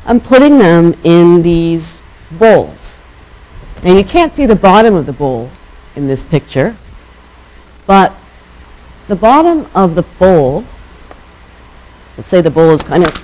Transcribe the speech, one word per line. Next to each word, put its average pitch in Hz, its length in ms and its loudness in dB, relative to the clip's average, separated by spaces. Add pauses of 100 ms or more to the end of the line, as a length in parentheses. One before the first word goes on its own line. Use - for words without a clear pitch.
and 233 180 -2
putting 277 340 4
them 170 360 2 (100)
in 170 380 4
these 165 600 -4 (300)
bowls. 165 680 -2 (880)
Now 180 120 2
you 202 60 2
can't 320 320 -2
see 285 120 -2
the 214 100 2
bottom 208 380 2
of 147 120 -2
the 139 60 -10
bowl 127 380 -6 (440)
in 143 140 -8
this 131 160 -6
picture, 156 520 -4 (1080)
but 190 260 0 (960)
the 208 80 -4
bottom 294 580 0
of 185 200 -2
the 175 80 -4
bowl, 175 640 0 (1500)
let's 123 120 -18
say 185 120 2
the 160 100 0
bowl 160 200 2
is 151 120 0
kind 165 240 -2
of, - 180 -6